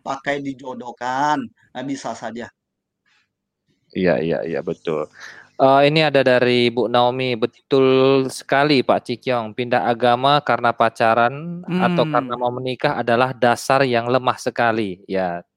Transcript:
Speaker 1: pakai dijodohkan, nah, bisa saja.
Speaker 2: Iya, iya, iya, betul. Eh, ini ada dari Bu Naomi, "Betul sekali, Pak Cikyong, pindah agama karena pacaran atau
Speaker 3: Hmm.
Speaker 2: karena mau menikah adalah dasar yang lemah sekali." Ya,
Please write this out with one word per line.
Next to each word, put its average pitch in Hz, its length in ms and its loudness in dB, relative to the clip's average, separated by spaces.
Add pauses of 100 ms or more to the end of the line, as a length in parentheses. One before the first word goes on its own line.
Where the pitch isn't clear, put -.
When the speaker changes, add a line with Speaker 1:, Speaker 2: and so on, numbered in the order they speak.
Speaker 1:
pakai 143 400 -6
dijodohkan, 131 1040 -4 (260)
nah, 127 140 -10
bisa 135 320 -8
saja. 113 320 -12 (1400)
Speaker 2:
Iya, 90 260 2
iya, 78 240 -2
iya, 73 200 -6
betul. 82 420 -6 (500)
Eh, 135 320 4
ini 156 160 2
ada 139 220 2
dari 123 480 2
Bu 117 160 -2
Naomi, 123 480 0
"Betul 135 480 0 (420)
sekali, 139 560 0
Pak 120 220 0
Cikyong, 120 480 -4
pindah 123 320 -2
agama 123 560 2
karena 120 320 0
pacaran 120 920 0
atau 175 400 0
Speaker 3:
Hmm. 156 100 -2
Speaker 2:
karena 123 220 -2
mau 123 160 -2
menikah 127 460 -4
adalah 120 340 0
dasar 127 540 0
yang 120 240 0
lemah 127 320 0
sekali." 110 680 -2
Ya, 90 380 -4 (120)